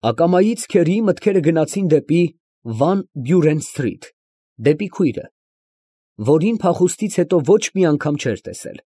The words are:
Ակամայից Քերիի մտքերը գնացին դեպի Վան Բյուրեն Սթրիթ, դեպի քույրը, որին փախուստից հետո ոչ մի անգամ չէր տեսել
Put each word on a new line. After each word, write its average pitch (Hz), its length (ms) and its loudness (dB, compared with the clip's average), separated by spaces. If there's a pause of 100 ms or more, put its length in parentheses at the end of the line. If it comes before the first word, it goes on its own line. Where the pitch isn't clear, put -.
Ակամայից 180 600 2
Քերիի 185 360 0
մտքերը 196 400 0
գնացին 160 500 0
դեպի 156 320 2 (420)
Վան 139 360 0 (160)
Բյուրեն 156 440 2
Սթրիթ, - 480 -8 (500)
դեպի 156 300 0
քույրը, - 380 -2 (920)
որին 156 380 2
փախուստից 180 600 -2
հետո 180 240 0
ոչ 196 280 2
մի 190 160 0
անգամ 147 320 0
չէր 113 240 -6
տեսել - 380 -14 (120)